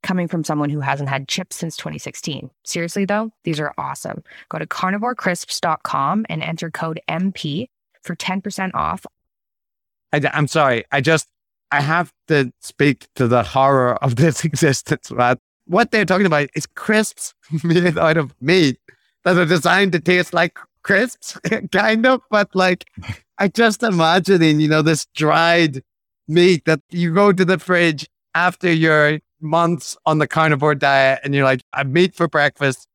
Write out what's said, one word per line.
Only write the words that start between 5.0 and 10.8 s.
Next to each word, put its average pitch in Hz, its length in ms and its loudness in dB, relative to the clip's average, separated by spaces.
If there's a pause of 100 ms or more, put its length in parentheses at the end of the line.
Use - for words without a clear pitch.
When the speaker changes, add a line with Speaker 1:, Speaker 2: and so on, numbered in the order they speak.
Speaker 1:
dot 160 220 -2
com 160 460 -2
and 156 140 -8
enter 165 280 -8
code 160 380 -8
M 180 240 -4
P 160 360 -8 (340)
for 175 120 -12
ten 185 260 -6
percent 190 360 -8
off - 280 -6 (1080)
Speaker 2:
I, 147 80 0 (120)
I'm 147 160 0
sorry. 135 440 2